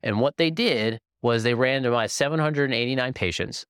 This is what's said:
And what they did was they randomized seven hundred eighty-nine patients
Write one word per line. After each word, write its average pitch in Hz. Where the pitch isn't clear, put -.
And 107
what 143
they 165
did 135
was 117
they 120
randomized 123
seven 147
hundred 143
eighty-nine 127
patients 87